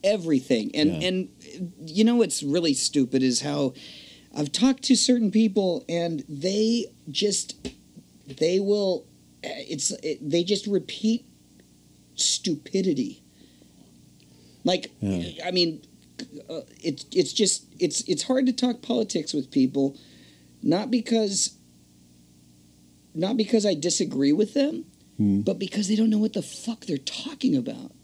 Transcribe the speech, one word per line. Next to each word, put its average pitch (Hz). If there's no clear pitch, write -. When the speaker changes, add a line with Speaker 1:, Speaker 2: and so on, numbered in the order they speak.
Speaker 1:
everything. 156
And, 151
Speaker 2:
Yeah. 180
Speaker 1:
and 185
you 180
know 240
what's 202
really 151
stupid 131
is 123
how 143
I've 143
talked 262
to 180
certain 240
people 196
and 170
they 202
just, -
they 165
will, 196
it's, 143
it, 151
they 170
just 196
repeat 214
stupidity. -
Like, -
Speaker 2:
Yeah. 92
Speaker 1:
I 180
mean, 170
uh, 160
it's, 156
it's 185
just, -
it's, 170
it's -
hard 262
to 254
talk 247
politics 220
with 139
people, 135
not 190
because, 220
not 190
because 214
I 196
disagree 143
with 208
them, 285
Speaker 2:
Hmm. 101
Speaker 1:
but 180
because 196
they 214
don't 220
know 214
what 214
the 190
fuck -
they're 151
talking -
about. 117